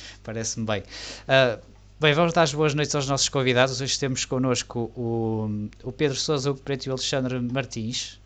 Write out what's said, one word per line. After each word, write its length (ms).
<laughs> 220
Parece-me 420
bem. 160
Ah, 320
bem, 120
vamos 200
dar 100
as 100
boas 220
noites 220
aos 100
nossos 220
convidados. 520
Hoje 160
temos 280
connosco 720
o, 520
o 80
Pedro 240
Sousa, 340
o 40
Hugo 80
Preto 240
e 40
o 20
Alexandre 480
Martins. 840